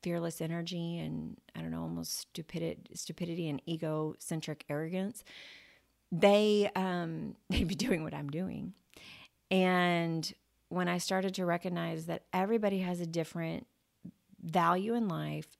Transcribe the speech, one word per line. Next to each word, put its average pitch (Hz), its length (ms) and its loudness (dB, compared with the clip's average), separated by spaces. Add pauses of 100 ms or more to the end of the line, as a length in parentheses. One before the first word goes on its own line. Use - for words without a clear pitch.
fearless 170 380 -2
energy 170 580 -4
and, 156 380 -6 (200)
I 165 40 -12
don't - 120 -6
know, 82 100 -4
almost - 500 -6
stupidi-, - 640 -6
stupidity 170 520 -6
and 143 180 -4
egocentric 156 1000 -4
arrogance, 175 560 -4 (880)
they, 202 640 8
um, 175 680 -2
<laughs> - 80 -8
they'd - 160 4
be 175 80 0
doing 170 300 0
what 160 100 -6
I'm 147 160 -4
doing. 180 440 -6 (760)
And 175 840 4 (360)
when 180 200 0
I 175 100 0
started 190 360 0
to 185 120 0
recognize 170 600 -2
that 170 160 -6 (100)
everybody 196 480 2
has 180 200 -2
a 175 60 -2
different 165 600 -4 (760)
value 180 540 2
in 233 140 0
life 151 400 -4 (120)